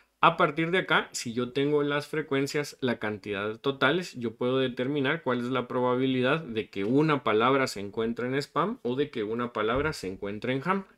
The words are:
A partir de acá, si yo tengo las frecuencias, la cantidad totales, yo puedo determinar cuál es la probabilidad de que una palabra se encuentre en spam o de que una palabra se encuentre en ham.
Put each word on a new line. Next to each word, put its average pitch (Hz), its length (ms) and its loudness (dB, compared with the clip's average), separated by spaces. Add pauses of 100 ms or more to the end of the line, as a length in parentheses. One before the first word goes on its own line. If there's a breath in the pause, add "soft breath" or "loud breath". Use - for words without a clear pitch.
(220 loud breath)
A 165 160 6
partir 165 320 2
de 185 80 2
acá, 185 340 2
si 117 220 -6
yo 123 180 -2
tengo 147 300 2
las 143 260 -2
frecuencias, 143 720 -2
la 120 180 0
cantidad 107 640 -4
totales, 139 540 0
yo 117 200 -6
puedo 127 240 0
determinar 135 640 0
cuál 123 180 0
es 120 60 -4
la 123 220 -2
probabilidad 127 720 2
de 110 300 -6
que 98 140 -4
una 143 380 2
palabra 123 440 4
se 107 140 -8
encuentre 113 460 -4
en 127 100 -2
spam 156 460 -2
o 123 140 -2
de 143 140 -2
que 110 140 -4
una 117 280 -4
palabra 123 400 0
se - 160 -8
encuentre 104 460 -4
en 135 100 -4
ham. 196 220 -2 (120)